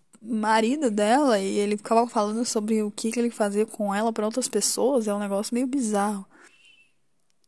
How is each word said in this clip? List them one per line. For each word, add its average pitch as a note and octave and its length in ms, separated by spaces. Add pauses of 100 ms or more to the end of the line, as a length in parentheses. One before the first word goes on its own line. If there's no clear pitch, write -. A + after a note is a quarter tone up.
(200)
marido A3 680
dela G#3+ 480
e G3 200
ele G#3 180
ficava A#3 320
falando A3 360
sobre G#3+ 380
o G#3 80
que A3+ 220
que B3 60
ele A#3+ 120
fazia G#3 340
com G#3 300
ela A3 180
pra G#3+ 140
outras A#3 220
pessoas, A3 580
é G3+ 80
um G3+ 40
negócio G3+ 360
meio B3+ 120
bizarro. G#3+ 600 (1200)